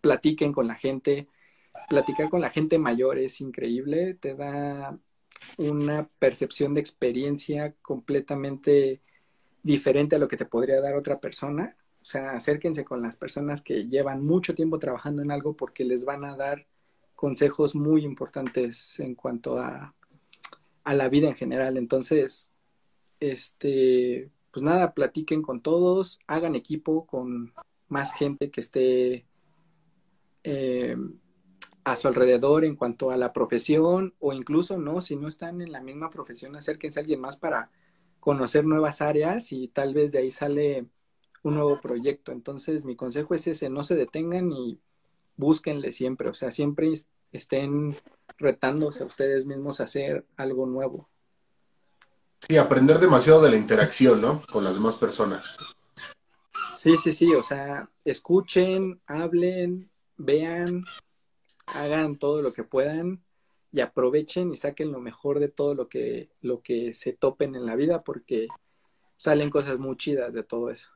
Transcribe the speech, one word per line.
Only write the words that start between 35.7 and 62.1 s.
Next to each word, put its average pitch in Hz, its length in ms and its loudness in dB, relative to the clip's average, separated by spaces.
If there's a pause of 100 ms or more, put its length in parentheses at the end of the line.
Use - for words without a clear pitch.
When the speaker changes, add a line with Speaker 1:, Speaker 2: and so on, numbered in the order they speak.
Speaker 1:
la 131 80 -14
misma 147 300 -12
profesión, 135 460 -16
acérquense 151 420 -6
a 143 40 -6
alguien 151 180 -2
más 135 160 -10
para 139 340 -4 (500)
conocer 139 440 2
nuevas 156 380 0
áreas 151 500 0
y 127 160 -8
tal 139 260 -2
vez 147 180 2
de 143 60 0
ahí 131 120 0
sale 143 560 -2 (560)
un 151 120 0
nuevo 147 260 2
proyecto. 127 520 -4
Entonces, 139 540 -6
mi 123 100 -8
consejo 147 380 -4
es 156 120 -2
ese, 156 220 -4
no 139 140 -4
se 170 140 0
detengan 170 560 -2
y 127 280 -8 (560)
búsquenle 143 560 0
siempre, 127 380 -4
o - 40 -12
sea, 127 160 -6
siempre 151 420 0
est-, - 180 -8 (220)
estén 143 640 -2 (440)
retándose 143 640 0
a 127 40 -6
ustedes 135 380 0
mismos 139 360 -8
a 131 40 -2
hacer 139 400 -4 (120)
algo 131 300 -4
nuevo. 127 420 -6 (1300)
Speaker 2:
Sí, 156 160 2
aprender 135 420 8
demasiado 156 440 10
de 139 80 10
la 113 60 6
interacción, 113 640 6
¿no? 147 280 0
Con 101 140 0
las 92 100 0
demás 110 220 0
personas. 101 600 -2 (1200)
Speaker 1:
Sí, 160 200 8
sí, 160 160 0
sí, 165 220 6
o 123 80 4
sea, 139 480 -6 (140)
escuchen, 185 1040 0
hablen, 175 840 -2 (260)
vean, 170 680 -2 (840)
hagan 147 500 -2